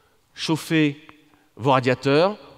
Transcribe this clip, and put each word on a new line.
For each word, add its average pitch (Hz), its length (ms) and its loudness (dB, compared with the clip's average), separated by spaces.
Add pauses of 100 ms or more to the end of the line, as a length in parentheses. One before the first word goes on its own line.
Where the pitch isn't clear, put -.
(340)
chauffer 156 640 -2 (560)
vos 117 140 -2
radiateurs 139 680 0 (220)